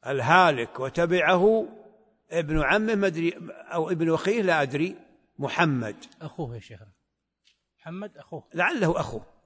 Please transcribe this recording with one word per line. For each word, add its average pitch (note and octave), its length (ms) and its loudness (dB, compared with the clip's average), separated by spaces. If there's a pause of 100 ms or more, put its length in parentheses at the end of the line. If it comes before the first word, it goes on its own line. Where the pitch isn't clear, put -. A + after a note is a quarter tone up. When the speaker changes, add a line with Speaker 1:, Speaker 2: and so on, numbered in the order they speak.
Speaker 1:
الهالك، C#3 720 2
وتبعه F3 880 2 (640)
ابن D#3 320 0
عمه، G#3+ 320 2
ما G3 120 2
أدري، E3 260 -2 (160)
أو E3 400 -6
ابن E3 240 0
أخيه، G3+ 280 0
لا E3+ 200 2
أدري، C#3+ 340 -2 (440)
محمد. C3+ 680 0 (160)
Speaker 2:
أخوه D3 340 -10
يا A2 40 -12
شيخ. G#2+ 200 -20 (1000)
محمد F#3 380 -14
أخوه. - 360 -16
Speaker 1:
لعله F#3 460 0
أخوه. - 260 -8 (200)